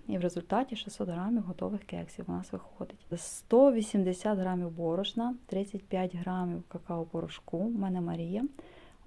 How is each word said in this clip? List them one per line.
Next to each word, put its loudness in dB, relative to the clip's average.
і 0
в 0
результаті 0
шістсот -4
грамів 2
готових -2
кексів -8
у -4
нас -4
виходить. -10
Сто 6
вісімдесят 2
грамів 0
борошна, 0
тридцять -4
п'ять -2
грамів -2
какао-порошку, -6
в 0
мене 2
Марія, -2